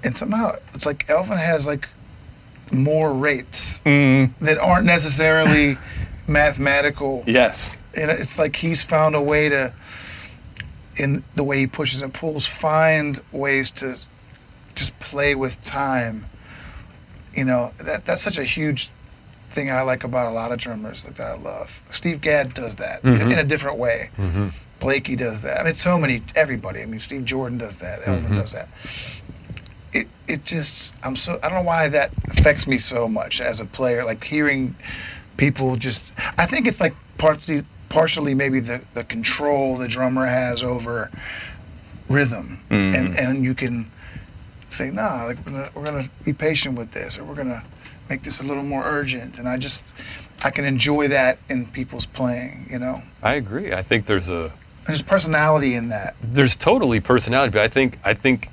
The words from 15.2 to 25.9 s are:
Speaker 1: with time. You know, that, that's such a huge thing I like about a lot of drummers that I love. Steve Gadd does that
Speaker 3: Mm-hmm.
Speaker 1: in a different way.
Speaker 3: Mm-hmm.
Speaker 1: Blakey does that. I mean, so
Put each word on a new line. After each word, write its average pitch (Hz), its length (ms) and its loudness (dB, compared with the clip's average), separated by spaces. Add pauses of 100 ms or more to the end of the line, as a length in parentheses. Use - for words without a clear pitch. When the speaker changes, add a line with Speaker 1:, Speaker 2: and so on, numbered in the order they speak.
Speaker 1:
with 131 300 -4
time. 123 600 -2 (1080)
You 135 100 -2
know, 123 340 0
that, 151 280 -6
that's 175 160 0
such 175 160 -2
a - 60 -4
huge 151 460 -2 (600)
thing 139 200 -4
I 131 120 0
like 127 220 -2
about 123 220 0
a 113 40 -2
lot 113 220 -4
of 120 60 -4
drummers 110 460 -10
that - 140 -16
I 113 180 -8
love. - 540 -12
Steve 165 300 -2
Gadd 143 340 2
does 113 220 -8
that - 260 -8
Speaker 3:
Mm-hmm. 120 300 6
Speaker 1:
in - 60 4
a 151 60 2
different 143 340 -2
way. 117 380 0
Speaker 3:
Mm-hmm. 98 320 0 (300)
Speaker 1:
Blakey 135 380 -2
does 113 260 -4
that. 135 180 -2
I - 40 0
mean, 165 100 2
so 180 240 2